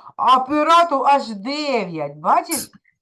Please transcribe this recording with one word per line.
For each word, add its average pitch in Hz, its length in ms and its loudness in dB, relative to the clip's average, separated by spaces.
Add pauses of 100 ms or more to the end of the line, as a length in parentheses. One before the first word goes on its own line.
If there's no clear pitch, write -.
(160)
а 262 240 4
пірату 302 640 2
аж 269 240 2
дев'ять. 208 880 -6
Бачиш, 269 540 -2 (320)